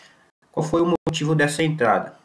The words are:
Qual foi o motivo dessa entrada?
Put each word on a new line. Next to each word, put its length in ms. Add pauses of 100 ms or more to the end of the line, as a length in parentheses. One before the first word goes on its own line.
(500)
Qual 140
foi 160
o 140 (120)
motivo 280
dessa 280
entrada? 640